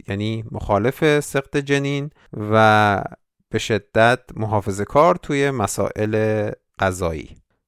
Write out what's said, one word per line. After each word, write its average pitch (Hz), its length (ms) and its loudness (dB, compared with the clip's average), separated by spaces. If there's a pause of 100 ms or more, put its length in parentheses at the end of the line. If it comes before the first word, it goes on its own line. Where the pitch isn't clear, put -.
یعنی 107 440 -6
مخالف 127 680 0
سقط - 380 -4
جنین 143 520 -2 (420)
و 107 520 4 (460)
به 113 100 -2
شدت 113 600 2 (160)
محافظه‌کار 107 800 0
توی 143 360 -2
مسائل 107 1000 -2 (280)
قضایی. 90 580 -4 (300)